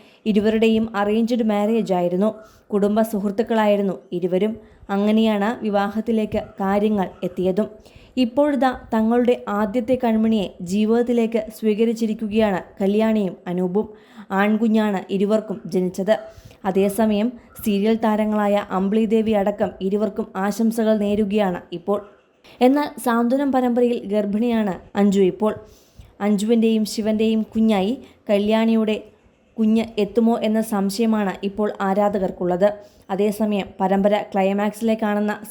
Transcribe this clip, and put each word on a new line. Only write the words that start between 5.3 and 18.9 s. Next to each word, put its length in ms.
വിവാഹത്തിലേക്ക് 720
കാര്യങ്ങൾ 440
എത്തിയതും. 400
ഇപ്പോഴിതാ 460
തങ്ങളുടെ 400
ആദ്യത്തെ 440
കൺമണിയെ 460
ജീവിതത്തിലേക്ക് 720
സ്വീകരിച്ചിരിക്കുകയാണ് 1040
കല്യാണിയും 560
അനൂപും. 340
ആൺകുഞ്ഞാണ് 600
ഇരുവർക്കും 420
ജനിച്ചത്. 400
അതേസമയം 600
സീരിയൽ 420
താരങ്ങളായ 500
അമ്പിളി 280